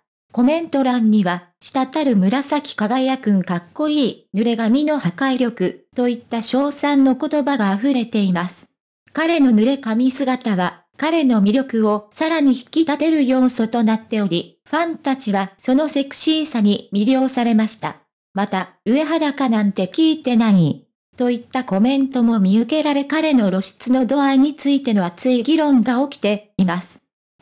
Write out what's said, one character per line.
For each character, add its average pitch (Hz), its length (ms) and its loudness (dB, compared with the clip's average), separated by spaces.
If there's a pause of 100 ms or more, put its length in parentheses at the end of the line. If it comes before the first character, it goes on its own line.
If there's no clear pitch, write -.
(320)
コ 247 100 0
メ 302 180 2
ン 339 80 -8
ト 277 140 0
欄 247 280 2
に 214 140 4
は、 180 260 -4 (100)
滴 262 440 -4
る 254 120 2
紫 277 580 -2
輝 262 440 -2
く 220 140 -2
ん 185 120 2
か 175 120 -4
っ 170 160 -8
こ 302 160 -4
い 302 160 0
い、 - 300 -6
濡 208 100 0
れ 233 120 0
髪 233 280 0
の 302 140 0
破 175 120 -2
壊 269 280 -2
力、 233 560 -4
と 247 140 0
い 240 60 -2
っ - 20 -6
た 233 260 -8
称 277 300 -2
賛 285 320 2
の 262 100 4
言 294 300 -2
葉 277 120 -2
が 202 180 0
溢 247 180 -2
れ 240 140 -2
て 220 160 -2
い 185 100 0
ま 175 160 -2
す。 - 180 -18 (460)
彼 330 280 0
の 262 120 4
濡 214 120 4
れ 277 140 0
髪 247 320 0
姿 254 460 -2
は、 180 260 -4 (140)
彼 320 280 0
の 233 180 4
魅 202 100 4
力 220 360 0
を 208 240 -2
さ 311 160 -4
ら 320 120 0
に 277 120 4
引 254 180 -6
き 320 100 0
立 320 180 0
て 311 120 0
る 302 160 2
要 254 220 2
素 226 200 -2
と 233 140 -2
な 220 120 2
っ 220 80 -4
て 214 200 -4
お 202 40 0
り、 170 320 -6 (100)
フ 294 80 -4
ァ 339 100 0
ン 330 120 -8
た 269 180 -4
ち 220 160 -6
は 196 260 -2
そ 254 160 0
の 302 140 2
セ 277 160 -2
ク 277 100 -12
シ 311 280 -2
ー 294 40 -6
さ 247 140 -4
に 208 320 2
魅 208 200 0
了 262 160 2
さ 247 160 -2
れ 233 100 2
ま 220 120 2
し 214 100 -10
た。 - 200 -10 (380)
ま 196 120 -2
た、 196 240 -6 (160)
上 269 180 2
裸 294 440 -2
な 220 140 0
ん 202 100 0
て 185 140 -2
聞 320 240 0
い 311 120 -4
て 247 140 0
な 226 140 4
い、 170 360 2 (300)
と 247 140 0
い 247 60 -2
っ 233 40 -10
た 254 240 -6
コ 190 160 -2
メ 262 180 2
ン 269 100 0
ト 262 140 -2
も 226 180 2
見 190 180 4
受 240 200 0
け 302 40 2
ら 294 120 0
れ、 277 100 -2
彼 311 300 0
の 208 160 2
露 185 100 0
出 - 320 -6
の 262 140 2
度 277 160 0
合 269 120 2
い 269 40 4
に 285 160 2
つ - 160 -4
い 277 120 0
て 240 120 0
の 190 100 2
熱 185 240 -4
い 247 140 2
議 294 140 0
論 285 260 4
が 247 260 0
起 - 100 -18
き - 20 -20
て 208 360 -4
い 190 80 2
ま 180 160 0
す。 - 200 -16 (420)